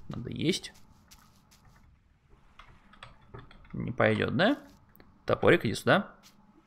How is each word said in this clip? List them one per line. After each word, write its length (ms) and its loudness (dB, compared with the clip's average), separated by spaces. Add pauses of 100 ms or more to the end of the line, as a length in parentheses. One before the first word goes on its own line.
надо 200 -10
есть. 440 -4 (3000)
Не 180 -6
пойдет, 440 0
да? 220 2 (680)
Топорик, 400 4
иди 100 -2
сюда. 360 2 (560)